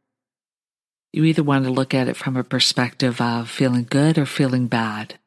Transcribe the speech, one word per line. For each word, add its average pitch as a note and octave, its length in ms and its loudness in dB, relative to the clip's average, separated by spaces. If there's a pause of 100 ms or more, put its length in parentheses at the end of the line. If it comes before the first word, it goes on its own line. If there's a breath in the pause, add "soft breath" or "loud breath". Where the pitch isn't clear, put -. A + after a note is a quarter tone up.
(1120)
You D#3 100 0
either D#3+ 180 2
want C#3 240 2
to B2+ 60 -2
look C3 220 -2
at C3 140 2
it B2 100 -4
from C3 200 -4
a B2+ 60 -2
perspective B2 760 -2
of A#2 280 -2
feeling B2 400 0
good D3+ 280 4
or D3 80 2
feeling B2+ 420 0
bad. A2 600 -4